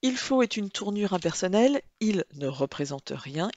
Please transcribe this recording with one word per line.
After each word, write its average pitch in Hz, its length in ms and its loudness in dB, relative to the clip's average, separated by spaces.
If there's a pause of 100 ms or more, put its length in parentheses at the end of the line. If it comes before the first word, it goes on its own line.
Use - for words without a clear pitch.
Il 254 160 0
faut 262 260 2
est 226 140 0
une 202 140 -4
tournure 208 420 -2
impersonnelle. 190 680 2 (180)
Il 208 320 2
ne 143 140 -6
représente 139 680 -4
rien. 147 420 -6